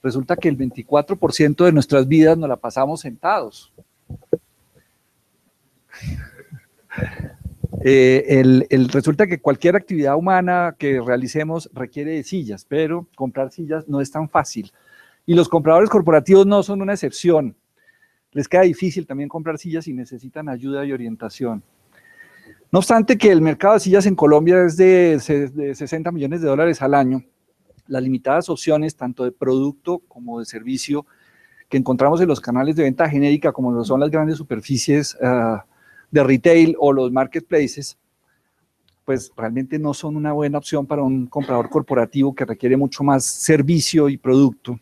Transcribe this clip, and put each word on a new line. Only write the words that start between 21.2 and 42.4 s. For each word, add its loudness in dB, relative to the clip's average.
No 4
obstante 2
que 6
el 6
mercado 2
de 4
sillas 2
en 2
Colombia 4
es 0
de 6
se-, -2
de -6
sesenta -8
millones -6
de 0
dólares 0
al 2
año, 2
las -6
limitadas -2
opciones, -2
tanto -8
de -4
producto -4
como -14
de -10
servicio, -8
que -2
encontramos 2
en 2
los 0
canales -2
de 0
venta 0
genérica, 0
como -4
lo -2
son -2
las 0
grandes -2
superficies, -4
ah, -2
de 2
retail 4
o 2
los 0
marketplaces, -4
pues -6
realmente -6
no -4
son -8
una -4
buena -2
opción -4
para -4
un -2
comprador -4
corporativo 0
que -4